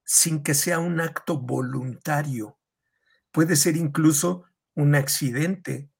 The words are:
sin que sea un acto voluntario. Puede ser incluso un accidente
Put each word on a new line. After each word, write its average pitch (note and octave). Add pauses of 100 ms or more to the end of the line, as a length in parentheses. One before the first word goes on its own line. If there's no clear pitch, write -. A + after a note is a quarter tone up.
sin D#3
que D3+
sea E3+
un E3+
acto D#3+
voluntario. C3 (720)
Puede E3
ser D#3
incluso D#3+ (300)
un D3
accidente C#3